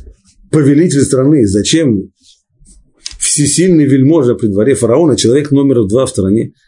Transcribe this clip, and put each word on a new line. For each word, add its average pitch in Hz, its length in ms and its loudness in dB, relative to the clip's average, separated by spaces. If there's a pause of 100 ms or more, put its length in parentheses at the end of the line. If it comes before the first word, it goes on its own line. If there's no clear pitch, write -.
(520)
повелитель 147 500 2
страны, 131 440 0
зачем 104 640 -2 (1080)
всесильный 160 640 0
вельможа 135 520 2
при 117 120 -4
дворе 107 260 0
фараона, 123 440 0
человек 139 340 0
номер 135 340 0
два 117 200 0
в 131 40 -6
стране, 104 440 -2 (140)